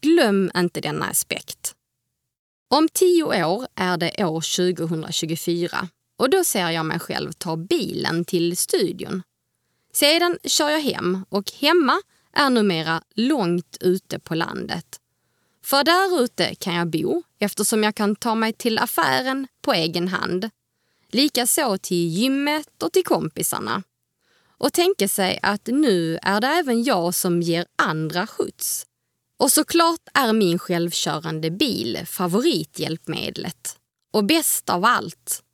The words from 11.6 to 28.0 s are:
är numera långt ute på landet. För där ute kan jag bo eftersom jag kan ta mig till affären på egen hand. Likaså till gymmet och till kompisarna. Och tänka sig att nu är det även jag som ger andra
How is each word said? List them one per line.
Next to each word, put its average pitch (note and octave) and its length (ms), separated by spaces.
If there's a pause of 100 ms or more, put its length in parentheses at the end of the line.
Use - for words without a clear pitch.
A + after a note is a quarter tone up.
är C#4+ 160
numera E3 520 (120)
långt G#3+ 680
ute F#3 400
på - 160
landet. - 640 (640)
För C#4 200
där F4 400
ute - 320
kan F3 200
jag E3+ 140
bo D#3+ 340 (160)
eftersom G#3+ 440
jag G#3+ 120
kan G#3 200
ta A3+ 200
mig A3 180
till A3 240
affären C4 680 (140)
på C#4 120
egen E3+ 340
hand. F#3 420 (600)
Likaså B3 680
till E3+ 300
gymmet C#4 760
och - 100
till F#4 100
kompisarna. D#3+ 800 (720)
Och - 160
tänka F4 340
sig F#3+ 340
att G#3 260
nu F#3+ 540
är G#3 200
det B3 60
även C4+ 360
jag F3+ 320
som F3 260
ger E3+ 240 (100)
andra E3 520